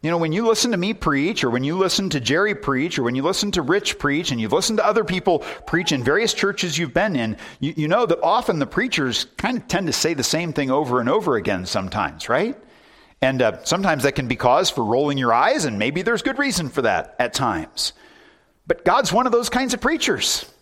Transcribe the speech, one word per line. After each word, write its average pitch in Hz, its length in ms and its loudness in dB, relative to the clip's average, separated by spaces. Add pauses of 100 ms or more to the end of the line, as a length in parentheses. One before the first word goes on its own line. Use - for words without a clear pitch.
You 156 80 -2
know, 170 60 0
when 160 160 0
you 220 160 0
listen 226 220 2
to 202 80 0
me 196 160 0
preach, 156 500 0
or 123 60 2
when 123 120 0
you 151 140 -2
listen 190 320 0
to 147 120 -2
Jerry 170 340 2
preach, 143 440 -2
or 135 40 0
when 120 120 0
you 135 80 -2
listen 190 280 0
to 180 100 0
Rich 175 380 0
preach, 147 320 -2
and 120 100 -2
you've 110 140 0
listened 208 240 2
to - 80 2
other 214 180 2
people 180 360 0 (260)
preach 175 260 0
in 131 100 0
various 165 300 2
churches 180 460 -2
you've 156 160 -4
been 185 220 2
in, 110 200 -2 (220)
you, 147 180 -4
you 151 120 -2
know 220 180 2
that 170 160 2
often 196 360 0
the 139 80 -2
preachers 160 600 -2 (100)
kind 233 220 -2
of - 100 -10
tend 185 200 0
to 139 40 -2
say 165 220 0
the 135 80 -4
same 160 320 -2
thing 139 160 -2
over 131 300 2
and 120 100 0
over 180 260 2
again 92 300 -2
sometimes, 95 640 -4
right? 190 260 0 (640)
And, 131 220 2
uh, 110 220 2
sometimes 165 400 0
that 139 100 2
can 131 120 -2
be 120 100 0
cause 139 340 4
for 131 120 -2
rolling 135 360 0
your 120 160 4
eyes, 190 320 2
and 107 120 -4
maybe 135 220 0
there's 220 220 0
good 262 160 -2
reason 180 320 -2
for 139 100 -2
that 101 380 0
at 123 160 -2
times. 95 580 -4 (760)
But - 200 0
God's 180 260 2
one 247 140 2
of 240 60 2
those 240 180 2
kinds 254 240 0
of - 80 -8
preachers 254 640 0 (160)